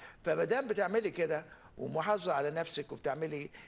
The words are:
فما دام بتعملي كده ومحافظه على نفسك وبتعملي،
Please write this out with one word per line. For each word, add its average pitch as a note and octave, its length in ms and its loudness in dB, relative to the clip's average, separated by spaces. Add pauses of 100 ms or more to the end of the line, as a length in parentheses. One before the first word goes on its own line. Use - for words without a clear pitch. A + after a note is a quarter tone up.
(240)
فما E3 200 2
دام B3 240 2
بتعملي G3+ 420 2
كده D#3+ 340 0 (340)
ومحافظه F3 540 2
على C#3+ 180 2
نفسك D#3+ 420 -4
وبتعملي، D3 580 -4 (180)